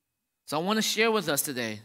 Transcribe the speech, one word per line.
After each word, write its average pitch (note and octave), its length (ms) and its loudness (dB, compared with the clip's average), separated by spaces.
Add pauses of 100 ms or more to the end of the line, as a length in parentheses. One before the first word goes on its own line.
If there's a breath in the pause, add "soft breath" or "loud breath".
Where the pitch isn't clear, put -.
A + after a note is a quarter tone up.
(460)
So D3 120 -2
I D#3+ 60 0
want G#3 140 2
to A3 40 0
share A3 300 2
with G3+ 160 0
us D3 140 0
today A#2+ 420 -6